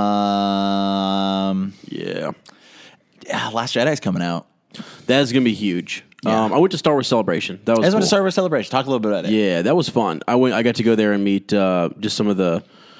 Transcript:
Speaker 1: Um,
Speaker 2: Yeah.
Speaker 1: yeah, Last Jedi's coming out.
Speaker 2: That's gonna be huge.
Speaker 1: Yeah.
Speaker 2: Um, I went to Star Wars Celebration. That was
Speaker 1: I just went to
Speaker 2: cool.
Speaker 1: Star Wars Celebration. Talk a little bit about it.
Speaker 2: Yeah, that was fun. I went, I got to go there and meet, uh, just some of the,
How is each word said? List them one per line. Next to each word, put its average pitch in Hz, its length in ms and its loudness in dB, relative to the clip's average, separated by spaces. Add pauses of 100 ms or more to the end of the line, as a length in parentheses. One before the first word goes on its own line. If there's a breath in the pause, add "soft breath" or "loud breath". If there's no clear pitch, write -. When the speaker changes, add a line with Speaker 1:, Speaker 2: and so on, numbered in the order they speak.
(360)
Speaker 1:
Um, 98 1400 -2 (140)
Speaker 2:
Yeah. 85 440 -8 (960 loud breath)
Speaker 1:
yeah, - 220 -6
Last 117 260 -4
Jedi's 139 240 0
coming 90 240 -2
out. 85 240 -6 (600 loud breath)
Speaker 2:
That's 127 240 2
gonna 127 140 2
be 113 80 2
huge. 92 500 -4 (200)
Speaker 1:
Yeah. 110 220 2
Speaker 2:
Um, 104 80 -2
I 131 40 2
went 185 140 4
to 170 60 -4
Star 151 160 2
Wars 131 140 0
Celebration. 92 580 0
That 113 120 2
was - 20 2
Speaker 1:
I 147 80 2
just 190 80 4
went 214 80 2
to - 20 0
Speaker 2:
cool. - 20 0
Speaker 1:
Star 196 140 2
Wars 190 140 -2
Celebration. 160 360 -2
Talk 131 140 0
a 131 40 -4
little 127 100 0
bit 107 120 0
about 90 140 -2
it. 101 60 0
Speaker 2:
Yeah, 98 300 2
that 123 140 2
was 170 140 0
fun. 98 380 -2
I 117 80 2
went, 127 200 4
I 113 80 2
got 117 120 0
to 120 80 -2
go 113 120 4
there 107 180 4
and 101 100 0
meet, 98 300 0
uh, 92 360 2 (100)
just 104 180 -4
some 107 100 0
of 98 100 0
the, 87 260 0 (360 loud breath)